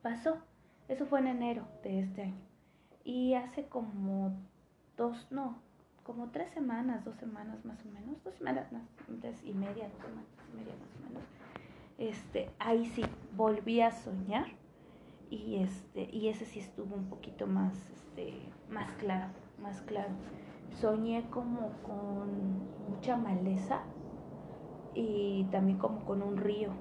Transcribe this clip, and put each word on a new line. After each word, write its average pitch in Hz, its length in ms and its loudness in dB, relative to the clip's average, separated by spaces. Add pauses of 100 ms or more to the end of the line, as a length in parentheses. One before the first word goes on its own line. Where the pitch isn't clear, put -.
Pasó. 240 360 2 (500)
Eso 269 200 2
fue 269 120 6
en 262 80 6
enero 240 400 0 (160)
de 190 160 2
este 190 240 0
año. 190 180 -4 (640)
Y 254 300 4
hace 254 320 0
como 196 680 0 (640)
dos, 233 340 0
no, 269 260 -2 (460)
como 240 260 -6
tres 339 220 -2
semanas, 247 520 0
dos - 140 -6
semanas 220 480 -8
más 220 180 -10
o 214 60 -12
menos, 214 340 -8
dos - 120 -8
semanas - 360 0
más, 117 120 -6 (380)
tres - 220 -6
y 202 100 -6
media, 202 360 -2
dos 190 120 -12
semanas 226 240 -10 (280)
y - 40 -10
media 220 160 -8
más - 220 -14
o - 140 -10
menos, 254 140 -8 (760)
este, 190 520 -4 (100)
ahí 233 260 6
sí, 233 180 -2 (320)
volví 220 460 6
a 226 100 10
soñar. 202 540 0 (840)
Y 214 240 -4
este, 190 560 0
y 220 160 0
ese 214 180 0
sí 214 140 -10
estuvo 196 360 -6
un 190 140 -2
poquito - 380 -4
más, 190 260 4 (160)
este, - 420 -8 (380)
más 208 300 -4
claro, 190 280 2 (320)
más 202 220 -6
claro. 202 320 -2 (680)
Soñé 226 520 4
como 240 400 0 (100)
con 202 880 0 (180)
mucha 226 300 2
maleza 190 640 4 (1120)
y 202 520 2
también 190 340 8
como 214 260 2
con 202 160 2
un 202 160 2
río. 208 320 4 (120)